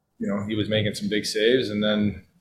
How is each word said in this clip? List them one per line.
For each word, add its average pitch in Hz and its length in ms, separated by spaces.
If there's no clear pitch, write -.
you 107 100
know, 101 180
he 107 80
was 104 140
making 104 260
some 104 140
big 104 160
saves. 113 460
And 104 120
then, 104 420